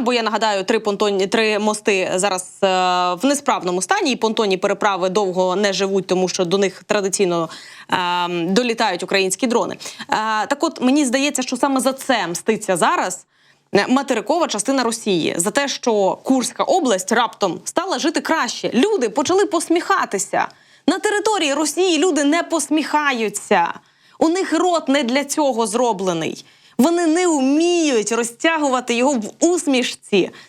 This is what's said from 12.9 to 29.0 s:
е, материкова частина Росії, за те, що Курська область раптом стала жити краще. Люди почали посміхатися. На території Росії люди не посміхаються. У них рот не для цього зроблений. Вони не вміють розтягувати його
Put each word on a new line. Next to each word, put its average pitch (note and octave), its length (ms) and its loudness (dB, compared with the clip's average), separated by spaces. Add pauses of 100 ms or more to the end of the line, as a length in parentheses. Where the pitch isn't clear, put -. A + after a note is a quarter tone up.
е, G3 140 4
материкова C4+ 600 0
частина C4 360 -2
Росії, G#3+ 520 0
за F3+ 140 0
те, C#4 180 0
що G#3 540 0
Курська - 420 0
область B3+ 480 0
раптом G#3+ 520 0
стала E4+ 340 -2
жити D4+ 220 -2
краще. C#4 540 -2
Люди C4+ 340 2
почали E4+ 380 0
посміхатися. - 1000 -2 (400)
На F4+ 120 2
території G4+ 560 0
Росії D#4+ 440 0
люди D4+ 260 2
не D#4+ 180 2
посміхаються. C#4 1300 0 (440)
У E4 100 4
них E4+ 240 0
рот E4+ 360 0
не C#4 140 2
для C4 220 0
цього C4 420 0
зроблений. F#3+ 800 -2 (340)
Вони E4+ 280 4
не E4+ 200 2
вміють D4 840 2
розтягувати B3 840 0
його B3 180 2